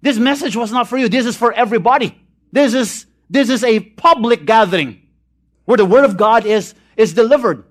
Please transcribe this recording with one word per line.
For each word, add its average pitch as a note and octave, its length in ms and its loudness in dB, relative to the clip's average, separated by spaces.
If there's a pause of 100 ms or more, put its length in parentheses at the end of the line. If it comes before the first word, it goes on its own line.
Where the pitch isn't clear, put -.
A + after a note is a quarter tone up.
This C4 160 -2
message C4+ 380 -2
was A3+ 160 -6
not A#3+ 160 -2
for B3 100 -6
you. C4 100 0
This A#3 200 -2
is A#3+ 100 -8
for A3+ 160 -2
everybody. A3+ 640 0 (340)
This C4 220 2
is, B3 320 -6 (240)
this A#3+ 200 0
is B3 140 -2
a A3+ 160 2
public A#3 680 0
gathering F3+ 560 0 (640)
where A#3+ 120 2
the G3+ 80 4
Word A#3+ 200 4
of G3+ 120 0
God A3 300 2
is, G#3+ 260 -2 (220)
is G#3+ 180 0
delivered. A3+ 580 0